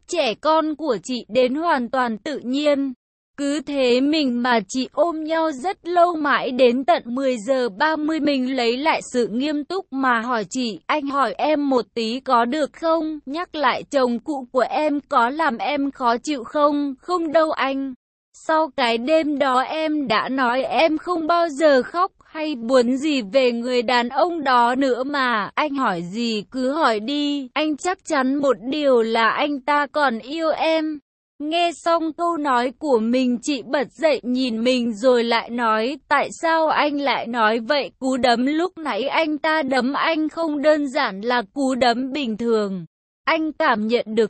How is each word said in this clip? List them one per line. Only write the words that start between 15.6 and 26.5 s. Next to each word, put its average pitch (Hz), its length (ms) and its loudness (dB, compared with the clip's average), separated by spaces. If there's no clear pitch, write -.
khó 240 320 0
chịu 285 200 -4
không?" 294 560 0
"Không 339 320 -2
đâu 311 200 4
anh. 269 420 -4
Sau 320 300 2
cái 233 200 0
đêm 294 420 0
đó 262 200 2
em 302 480 -2
đã 214 220 0
nói 262 340 0
em 302 340 2
không 330 300 -4
bao 339 220 2
giờ 277 320 4
khóc 349 300 -2
hay 311 300 -6
buồn 240 420 2
gì 277 240 0
về 247 300 2
người 240 300 -2
đàn 240 280 2
ông 320 340 0
đó 247 340 4
nữa 262 260 0
mà. 254 520 -2
Anh 277 200 -2
hỏi 214 260 -2
gì 214 500 -4